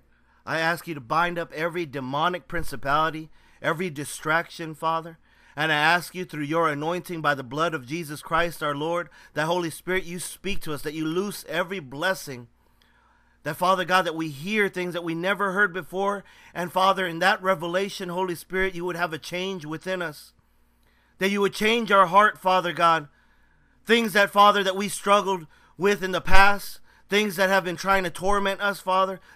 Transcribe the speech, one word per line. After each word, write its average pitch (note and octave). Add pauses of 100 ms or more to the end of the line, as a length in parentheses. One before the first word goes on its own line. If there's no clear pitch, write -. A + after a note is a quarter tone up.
(460)
I D3+
ask E3
you F3
to C#3+
bind D#3+
up E3
every E3
demonic C#3+
principality, D#3 (320)
every E3
distraction, D#3
Father. E3 (380)
And D#3
I D3+
ask D#3+
you F3+
through D3+
your D#3+
anointing D#3+
by D3
the C3+
blood D3+
of B2+
Jesus D3+
Christ E3
our D3
Lord, E3 (240)
that D3+
Holy E3+
Spirit, F#3
you F3
speak -
to D#3
us, C3+
that D3+
you D#3+
loose F3+
every F3
blessing. C#3 (1000)
That, D3+
Father F3+
God, F3+
that D#3+
we D#3+
hear F#3+
things F3+
that F3
we E3
never F#3+
heard F#3+
before. F#3+ (300)
And, F3
Father, F#3+
in E3
that F#3
revelation, F#3
Holy F3
Spirit, F#3
you F3
would F3
have E3+
a D#3+
change F3+
within F3+
us. D#3+ (840)
That F#3+
you G3+
would G3
change G#3+
our G3
heart, G3+
Father F#3
God. E3 (760)
Things A3+
that, G3+
Father, G3+
that F#3
we G3+
struggled G3 (300)
with F3+
in F#3+
the E3+
past. G3 (300)
Things G3+
that F#3+
have F#3+
been F3
trying F#3+
to F3
torment G3
us, G3+
Father. F#3 (160)